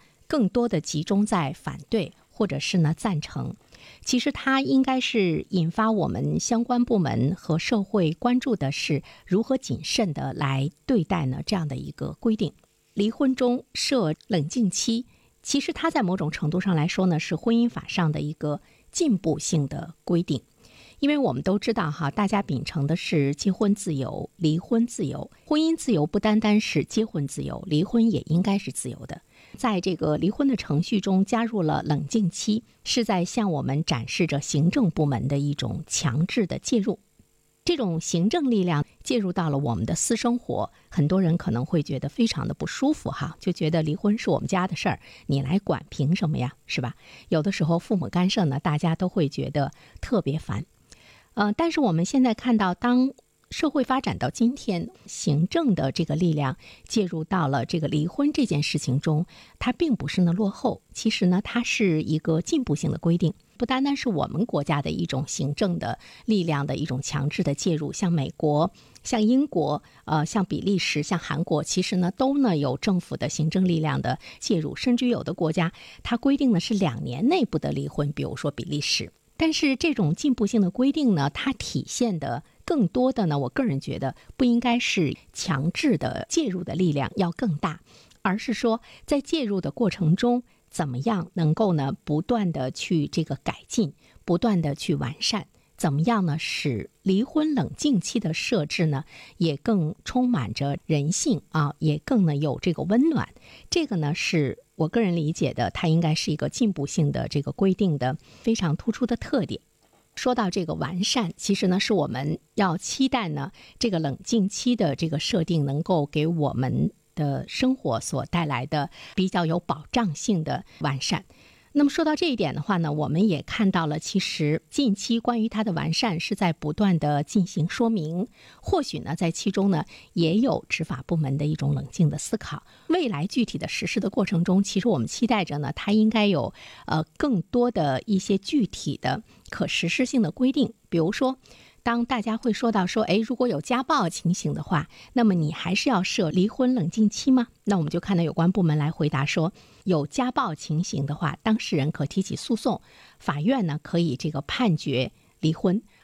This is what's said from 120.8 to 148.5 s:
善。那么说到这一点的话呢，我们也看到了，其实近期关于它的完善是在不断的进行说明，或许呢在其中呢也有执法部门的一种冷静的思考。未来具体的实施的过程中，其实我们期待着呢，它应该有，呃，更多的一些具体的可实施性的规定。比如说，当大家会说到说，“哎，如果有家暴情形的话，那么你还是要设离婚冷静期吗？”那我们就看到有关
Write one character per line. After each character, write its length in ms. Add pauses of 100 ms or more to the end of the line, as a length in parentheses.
善。 240 (480)
那 120
么 60
说 140
到 120
这 140
一 40
点 200
的 80
话 160
呢， 140
我 160
们 200
也 140
看 280
到 160
了， 140
其 180
实 520
近 240
期 260
关 220
于 60
它 140
的 100
完 200
善 260
是 160
在 180
不 200
断 260
的 240
进 240
行 220
说 220
明， 360 (340)
或 220
许 180
呢 140
在 160
其 200
中 200
呢 140 (300)
也 240
有 300
执 140
法 240
部 80
门 220
的 100
一 80
种 200
冷 180
静 180
的 80
思 180
考。 280 (240)
未 200
来 180
具 180
体 140
的 100
实 180
施 140
的 100
过 140
程 180
中， 200
其 180
实 80
我 100
们 80
期 200
待 180
着 140
呢， 180
它 160
应 160
该 180
有， 260 (340)
呃， 180 (120)
更 260
多 280
的 360
一 120
些 200
具 280
体 300
的 260 (280)
可 180
实 200
施 160
性 180
的 100
规 180
定。 220 (160)
比 100
如 140
说， 260 (440)
当 220
大 160
家 160
会 160
说 200
到 140
说 180
，“哎， 140
如 180
果 100
有 140
家 220
暴 260
情 260
形 180
的 100
话， 260 (240)
那 100
么 120
你 180
还 220
是 140
要 140
设 280
离 180
婚 260
冷 160
静 180
期 220
吗？” 180 (160)
那 120
我 60
们 80
就 100
看 160
到 60
有 100
关 180